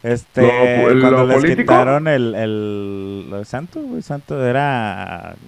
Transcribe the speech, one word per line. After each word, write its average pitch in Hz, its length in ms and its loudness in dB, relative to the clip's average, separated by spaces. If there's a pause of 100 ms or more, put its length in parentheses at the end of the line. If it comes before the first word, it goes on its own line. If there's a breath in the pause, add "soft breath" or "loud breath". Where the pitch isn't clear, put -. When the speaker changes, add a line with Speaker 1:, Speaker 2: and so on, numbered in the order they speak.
Speaker 1:
Este, 120 400 -2
Speaker 2:
Lo, 123 480 4
el, 131 100 6
Speaker 1:
cuando 131 200 6
Speaker 2:
lo 127 80 4
Speaker 1:
les 127 80 4
Speaker 2:
político. 151 260 4
Speaker 1:
quitaron 139 460 0
el, 123 260 0
el, 101 960 -6
lo 101 80 -8
de 104 80 -10
Santos, 175 400 -10
güey, 247 160 -10
Santos 143 420 -6
era, 104 920 -4 (140)